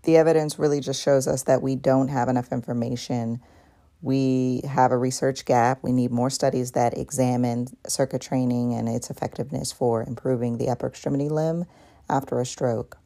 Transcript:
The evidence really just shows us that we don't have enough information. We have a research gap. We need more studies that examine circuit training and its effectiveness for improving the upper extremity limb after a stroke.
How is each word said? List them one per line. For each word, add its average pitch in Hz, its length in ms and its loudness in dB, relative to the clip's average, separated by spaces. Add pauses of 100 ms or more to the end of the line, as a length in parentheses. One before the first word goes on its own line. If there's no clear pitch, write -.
The 165 140 6
evidence 156 420 4
really 147 220 0
just 131 200 -6
shows 139 260 2
us 139 180 -2
that 131 180 4
we 135 140 -2
don't 135 320 2
have 127 200 0
enough 123 240 -2
information. 120 880 -4 (640)
We 131 680 0
have 131 220 4
a 123 80 2
research 131 460 -2
gap. 123 380 4
We 123 100 -2
need 123 180 2
more 123 180 0
studies 131 440 -2
that 120 260 0
examine 123 720 0 (180)
circuit 135 340 -2
training 123 540 0
and 113 140 -2
its 120 220 -4
effectiveness 143 600 -6
for 117 320 0
improving 120 560 -2
the 127 120 -2
upper 127 180 -4
extremity 143 400 -2
limb 160 380 -2 (440)
after 131 300 -2
a 127 40 -2
stroke. 120 600 -4